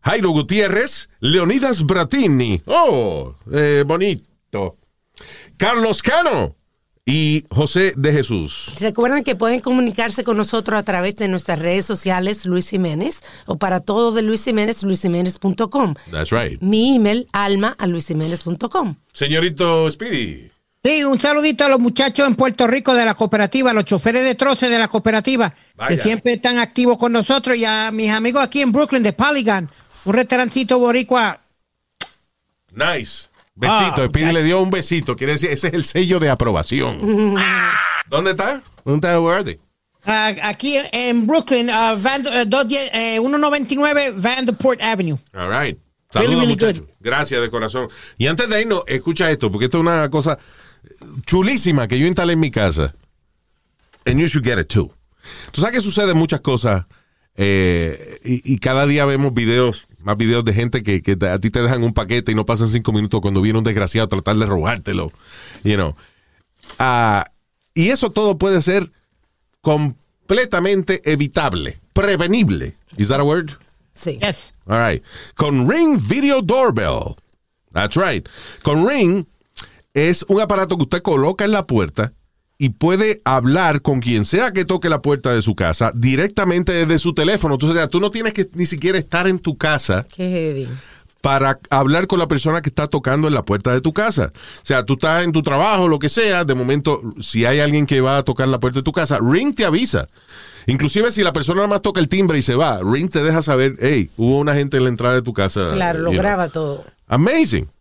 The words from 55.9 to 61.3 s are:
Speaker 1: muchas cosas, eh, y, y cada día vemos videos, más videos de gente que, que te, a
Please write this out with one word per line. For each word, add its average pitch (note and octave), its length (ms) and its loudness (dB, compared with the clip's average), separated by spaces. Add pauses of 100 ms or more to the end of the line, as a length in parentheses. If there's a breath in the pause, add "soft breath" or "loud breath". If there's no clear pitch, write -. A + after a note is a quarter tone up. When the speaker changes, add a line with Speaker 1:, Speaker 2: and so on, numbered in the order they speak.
Speaker 1:
muchas D#3+ 260 0
cosas, A2+ 420 0 (500)
eh, F2+ 880 -2
y, B2 320 -2
y A2+ 40 -2
cada C3 280 0
día C#3+ 180 2
vemos C#3 300 0
videos, A#2+ 540 0 (120)
más G2+ 160 -2
videos A#2 280 2
de A2 100 0
gente A#2 300 -2
que, G2 180 0
que G2 140 2
te, F#2 120 0
a F#2+ 120 0